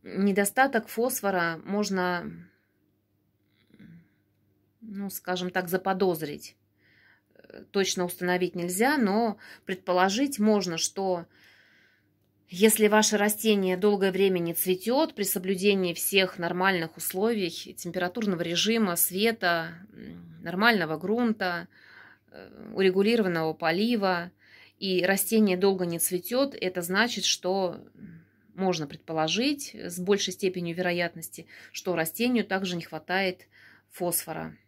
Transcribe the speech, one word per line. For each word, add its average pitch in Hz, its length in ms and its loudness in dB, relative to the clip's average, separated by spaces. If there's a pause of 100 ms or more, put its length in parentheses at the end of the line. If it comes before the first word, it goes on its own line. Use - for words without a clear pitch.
Недостаток 202 840 0
фосфора 185 760 -2
можно, 180 640 -2 (2500)
ну, 202 300 -10
скажем 180 400 -4
так, 180 180 -2
заподозрить. 175 880 -2 (800)
Э, - 360 -20
точно 190 340 0
установить 180 500 -2
нельзя, 185 420 0
но 220 400 2 (280)
предположить 196 760 0
можно, 202 380 2
что 180 480 -2 (1300)
если 214 360 4
ваше 214 300 4
растение 202 600 2
долгое 196 340 2
время 190 280 2
не 170 160 -2
цветёт 220 580 0
при 208 100 -4
соблюдении 190 720 0
всех 190 460 0
нормальных 175 580 0
условий, 190 540 -2
температурного 180 880 -4
режима, 175 540 0
света, 175 800 0 (180)
м, - 480 -18
нормального 175 560 2
грунта, 196 680 -2 (640)
э, - 420 -18
урегулированного 190 800 4
полива, 185 800 0 (480)
и 185 260 0
растение 196 520 4
долго 185 280 2
не 170 140 -4
цветёт, 247 600 -2
это 180 220 -2
значит, 196 440 0
что 185 600 -2 (680)
можно 175 320 0
предположить 160 880 -2
с 175 240 -10
большей 190 340 2
степенью 180 420 -4
вероятности, 175 680 -4 (260)
что - 240 -4
растению 214 500 0
также 190 300 -2
не 165 80 -6
хватает 185 640 -4 (440)
фосфора. 160 680 -6 (100)